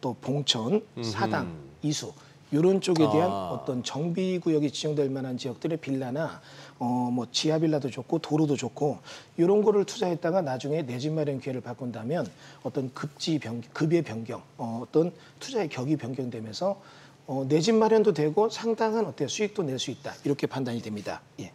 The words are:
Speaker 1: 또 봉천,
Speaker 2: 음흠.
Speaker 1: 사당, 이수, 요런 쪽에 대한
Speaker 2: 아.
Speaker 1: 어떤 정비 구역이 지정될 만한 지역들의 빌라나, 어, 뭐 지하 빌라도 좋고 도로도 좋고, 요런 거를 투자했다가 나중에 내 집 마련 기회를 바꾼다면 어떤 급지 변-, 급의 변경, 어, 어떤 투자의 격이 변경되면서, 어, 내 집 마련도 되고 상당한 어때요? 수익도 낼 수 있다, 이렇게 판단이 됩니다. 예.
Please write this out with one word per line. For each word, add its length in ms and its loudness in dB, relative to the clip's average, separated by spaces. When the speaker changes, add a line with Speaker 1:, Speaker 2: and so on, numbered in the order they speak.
Speaker 1:
또 200 -4
봉천, 600 0
Speaker 2:
음흠. 80 -6
Speaker 1:
사당, 520 -2
이수, 300 -4
요런 280 4
쪽에 300 4
대한 200 4
Speaker 2:
아. 200 -4
Speaker 1:
어떤 320 -4
정비 560 -2
구역이 320 2
지정될 400 0
만한 280 -4
지역들의 400 -4
빌라나, 640 -4
어, 60 -4
뭐 220 -2
지하 260 2
빌라도 320 2
좋고 280 -4
도로도 380 2
좋고, 420 -2
요런 240 6
거를 220 6
투자했다가 580 0
나중에 400 -2
내 160 -4
집 140 -2
마련 280 -2
기회를 220 -6
바꾼다면 640 -4
어떤 320 -4
급지 440 -2
변-, 240 -6
급의 300 2
변경, 400 -8
어, 280 -4
어떤 260 2
투자의 300 -2
격이 260 -2
변경되면서, 840 -4
어, 220 -2
내 120 6
집 140 6
마련도 380 6
되고 380 4
상당한 560 0
어때요? 220 -4
수익도 360 -2
낼 140 -2
수 120 -4
있다, 240 -8
이렇게 220 0
판단이 360 -2
됩니다. 400 -8
예. 140 -12